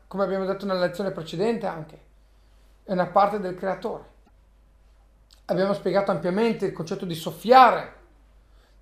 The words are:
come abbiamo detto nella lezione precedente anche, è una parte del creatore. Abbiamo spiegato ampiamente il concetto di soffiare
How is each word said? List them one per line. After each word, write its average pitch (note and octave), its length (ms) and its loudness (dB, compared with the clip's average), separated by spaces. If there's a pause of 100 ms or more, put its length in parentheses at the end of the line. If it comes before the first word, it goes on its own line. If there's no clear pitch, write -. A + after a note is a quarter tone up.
come G3 180 -2
abbiamo F#3+ 200 -2
detto G3 220 -4
nella F#3 140 -2
lezione F3+ 300 -2
precedente F#3+ 560 -4
anche, E3 340 -10 (840)
è G#3 80 -6
una F3+ 140 0
parte G3+ 340 2
del F3+ 160 -6
creatore. F#3+ 560 -8 (1300)
Abbiamo G3 280 0
spiegato G3 360 -2
ampiamente G3 560 0
il - 60 -4
concetto F#3+ 320 -8
di E3+ 100 -6
soffiare G3 880 4 (800)